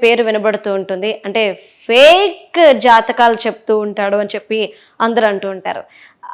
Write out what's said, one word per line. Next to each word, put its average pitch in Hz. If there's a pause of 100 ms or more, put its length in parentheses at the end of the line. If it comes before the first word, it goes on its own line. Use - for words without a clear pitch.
పేరు 233
వినబడుతూ 214
ఉంటుంది, 196
అంటే 202 (340)
ఫేక్ 311
జాతకాలు 233 (100)
చెప్తూ 214
ఉంటాడు 202
అని 208
చెప్పి 220 (400)
అందరూ 226
అంటూ 196
ఉంటారు. 185 (500)